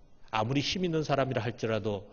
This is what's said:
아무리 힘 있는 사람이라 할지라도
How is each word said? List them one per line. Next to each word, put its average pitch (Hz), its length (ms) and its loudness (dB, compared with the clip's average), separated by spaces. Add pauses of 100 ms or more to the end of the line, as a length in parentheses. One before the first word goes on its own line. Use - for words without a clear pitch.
(320)
아무리 113 280 2
힘 185 240 -2
있는 160 180 0
사람이라 131 400 2
할지라도 110 720 -2